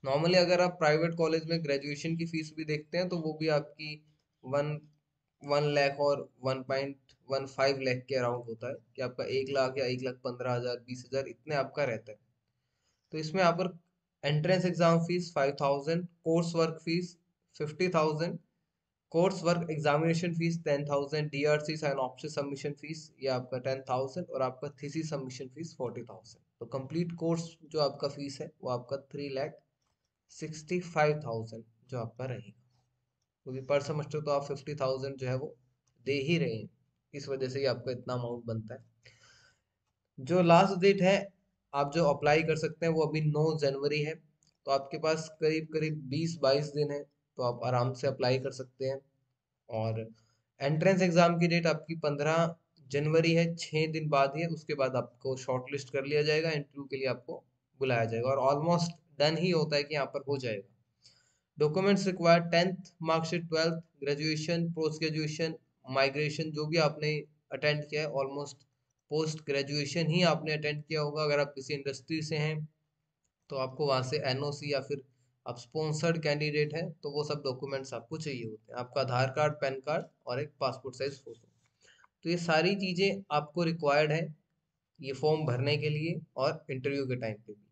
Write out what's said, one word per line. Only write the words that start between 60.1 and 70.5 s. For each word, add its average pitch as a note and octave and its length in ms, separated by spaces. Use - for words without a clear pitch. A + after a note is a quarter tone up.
हो C#3 100
जाएगा। A2 380
documents F#3 480
required, E3+ 440
tenth F3+ 240
marksheet, E3 480
ट्वेल्थ E3 240
graduation, D#3 960
पोस्ट D#3 280
ग्रेजुएशन, D#3 560
migration, D3 600
जो D3+ 140
भी D#3 120
आपने D3+ 460
attend D3 380
किया D3+ 120
है, D#3 60
almost C#3 480
पोस्ट D#3 360
ग्रेजुएशन D3 640
ही F3+ 140
आपने D#3 320